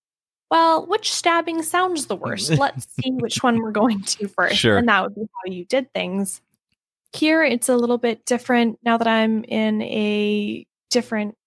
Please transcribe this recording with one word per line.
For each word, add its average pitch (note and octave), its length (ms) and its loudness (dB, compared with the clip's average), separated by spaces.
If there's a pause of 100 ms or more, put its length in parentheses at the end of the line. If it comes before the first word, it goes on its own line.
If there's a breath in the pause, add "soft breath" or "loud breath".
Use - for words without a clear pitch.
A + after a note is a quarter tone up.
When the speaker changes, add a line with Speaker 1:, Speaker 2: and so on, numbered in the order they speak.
Speaker 1:
<laughs> - 460 -18
Speaker 2:
"Well, E4 360 4
which G#4 260 -2
stabbing E4 500 0
sounds F4 440 -2
the G3 100 -4
worst? - 360 -6
Let's C4 420 0
Speaker 1:
<laughs> - 80 -4
Speaker 2:
see C4 100 -4
which A#3 300 -4
one A#3 180 2
we're A3 120 -4
going G#3+ 300 2
to - 260 -6
first." F3+ 280 0
Speaker 1:
Sure. G#3 220 4
Speaker 2:
And A#3 100 2
that G3+ 140 4
would G3+ 120 -6
be G3+ 80 -10
how - 300 -10
you F3+ 140 -10
did C4 260 -2
things. F#3+ 480 -4 (720)
Here, D#4+ 300 2
it's B3 260 0
a B3+ 80 4
little A#3+ 220 0
bit A#3 260 -4
different A#3+ 580 0
now A#3 140 2
that A3+ 120 0
I'm A3 360 2
in A3 380 0
a G#3 840 -2 (260)
different A3 460 -2 (100)